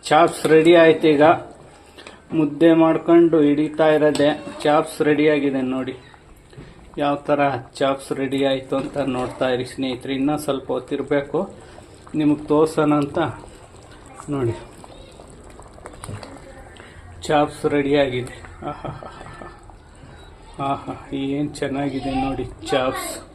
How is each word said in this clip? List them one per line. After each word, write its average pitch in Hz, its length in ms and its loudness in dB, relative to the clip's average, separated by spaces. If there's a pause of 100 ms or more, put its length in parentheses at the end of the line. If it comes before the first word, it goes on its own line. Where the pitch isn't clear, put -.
ಚಾಪ್ಸ್ 160 340 4 (120)
ರೆಡಿ 160 180 6 (120)
ಆಯ್ತು. 165 300 4
ಈಗ 147 140 6 (1080)
ಮುದ್ದೆ 151 320 4 (120)
ಮಾಡ್ಕೊಂಡು 165 560 4 (100)
ಹಿಡಿತಾ 151 480 2
ಇರೋದೆ. 143 340 2 (340)
ಚಾಪ್ಸ್ 156 340 0 (120)
ರೆಡಿಯಾಗಿದೆ 143 520 2 (120)
ನೋಡಿ, 127 220 -8 (1040)
ಯಾವ 143 120 0 (140)
ಥರ 143 120 0 (400)
ಚಾಪ್ಸ್ 139 300 -2 (120)
ರೆಡಿ 135 200 -2 (100)
ಆಯಿತು 135 300 -4
ಅಂತ - 140 -10 (220)
ನೋಡ್ತಾ 127 380 -4
ಇರಿ 127 180 -6
ಸ್ನೇಹಿತರೆ. 131 460 -6
ಇನ್ನೂ 147 160 0 (120)
ಸ್ವಲ್ಪ 135 200 -4 (100)
ಹೊತ್ತಿರಬೇಕು, 139 640 -4 (800)
ನಿಮಗೆ 147 320 0
ತೋರ್ಸೋಣ 151 400 2 (120)
ಅಂತ 143 140 -6 (1120)
ನೋಡಿ. 123 220 -2 (2750)
ಚಾಪ್ಸ್ 151 360 0 (100)
ರೆಡಿಯಾಗಿದೆ. 139 640 0 (360)
ಆಹಾ, 147 200 -12 (1800)
ಆಹಾ, 139 260 -6 (260)
ಏನು 139 400 -4
ಚೆನ್ನಾಗಿದೆ 135 540 -4 (100)
ನೋಡಿ 131 220 -4 (260)
ಚಾಪ್ಸ್. 131 400 -2 (240)